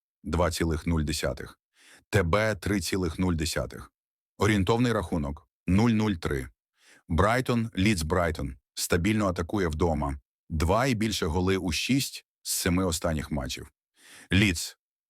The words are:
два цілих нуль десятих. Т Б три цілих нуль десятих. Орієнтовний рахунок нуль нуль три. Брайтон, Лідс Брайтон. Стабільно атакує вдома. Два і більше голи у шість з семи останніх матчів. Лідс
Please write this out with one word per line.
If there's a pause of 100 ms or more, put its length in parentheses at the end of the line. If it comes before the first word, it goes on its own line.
(220)
два
цілих
нуль
десятих. (520)
Т
Б
три
цілих
нуль
десятих. (460)
Орієнтовний
рахунок (180)
нуль
нуль
три. (600)
Брайтон,
Лідс
Брайтон. (180)
Стабільно
атакує
вдома. (320)
Два
і
більше
голи
у
шість (160)
з
семи
останніх
матчів. (600)
Лідс (340)